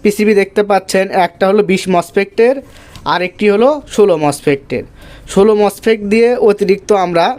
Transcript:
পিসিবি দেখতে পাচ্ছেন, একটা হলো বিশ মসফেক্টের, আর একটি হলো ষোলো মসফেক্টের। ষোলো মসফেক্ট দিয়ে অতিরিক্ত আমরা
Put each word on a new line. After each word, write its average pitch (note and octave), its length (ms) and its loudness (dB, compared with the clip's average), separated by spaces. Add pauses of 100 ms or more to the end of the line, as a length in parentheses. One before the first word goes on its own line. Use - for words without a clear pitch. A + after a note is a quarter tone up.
পিসিবি G#3+ 380 0
দেখতে G3 300 -2
পাচ্ছেন, F#3+ 340 0 (220)
একটা - 200 -4
হলো G3+ 240 2
বিশ F#3 120 0 (120)
মসফেক্টের, G3+ 600 0 (580)
আর F3 160 -2
একটি F#3+ 240 -4
হলো A3 160 2 (260)
ষোলো G3 200 2 (100)
মসফেক্টের। C#3 600 -4 (480)
ষোলো G#3+ 200 4 (100)
মসফেক্ট G#3 400 -2 (100)
দিয়ে A#3 160 2 (200)
অতিরিক্ত G3+ 440 0 (120)
আমরা F3 220 0 (120)